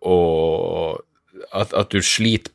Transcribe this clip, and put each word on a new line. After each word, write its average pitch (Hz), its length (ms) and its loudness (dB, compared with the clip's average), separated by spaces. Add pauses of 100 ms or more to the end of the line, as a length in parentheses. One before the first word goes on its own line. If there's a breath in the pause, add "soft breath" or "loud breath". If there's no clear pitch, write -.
å, 92 80 4 (1400)
at, 98 240 -4
at 101 160 0
du 101 80 2
sliter 110 540 0